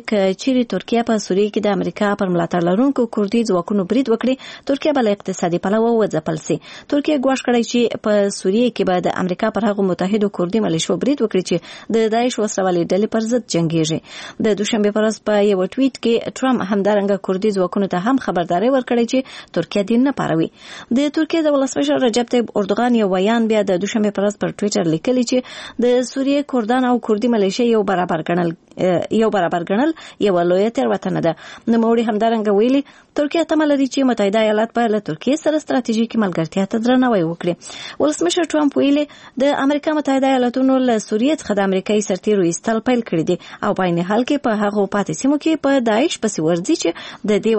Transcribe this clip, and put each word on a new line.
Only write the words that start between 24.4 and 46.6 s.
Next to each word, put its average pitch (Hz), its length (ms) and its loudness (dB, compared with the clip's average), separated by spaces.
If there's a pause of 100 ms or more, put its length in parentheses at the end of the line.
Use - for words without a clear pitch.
پر 165 140 -4
ټویټر 202 360 0
لیکلی 247 360 0
چې 254 80 2 (400)
د 247 340 2
سوریې 277 400 -2
کردان 247 380 0
او 247 80 2
کردي 220 300 0
ملیشې 214 440 2
یو 220 100 2
برابر 185 400 0
ګڼل، 175 280 0
اه، - 600 -2
یو 220 200 2
برابر 175 340 0
ګڼل 226 260 0 (300)
یوه 185 220 2
لویه 185 280 2
تېروتنه 202 500 -2
ده. 160 120 2 (360)
نوموړي 233 400 2
همدارنګه 220 480 0
ویلي، 254 260 2 (320)
ترکیه 302 300 0
تمه 311 220 0
لري 277 200 2
چې 262 220 0
متحده 214 320 2
ایالات 220 340 0
به 233 120 2
له 214 140 0
ترکیې 180 360 -2
سره 311 220 0
ستراتیژیکي 233 600 -2
ملګرتیا 185 480 -2
ته 233 120 -4
درناوی 240 440 2
وکړي. 170 320 -2 (460)
ولسمشر 330 520 0
ټرمپ 294 260 0
ویلي، 285 260 2 (320)
د 285 160 2 (120)
امریکا 294 280 0
متحده 269 400 0
ایالاتونو 262 460 2
له 247 200 2
سوریې 226 380 0
څخه - 180 -6
د 196 140 2
امریکایي 190 320 0
سرتیرو 202 480 0
ایستل 220 320 -2
پیل 247 200 0
کړي 165 280 -2
دي 180 80 2 (260)
او 208 120 0
په - 100 -2
عین 170 140 0
حال 208 260 0
کې 285 220 -2
په 214 160 0
هغو 202 240 0
پاتې 190 340 -4
سیمو 285 180 2
کې 320 240 -2
په 277 280 2
داعش 247 300 0
پسې 214 200 -2
ورځي 175 420 0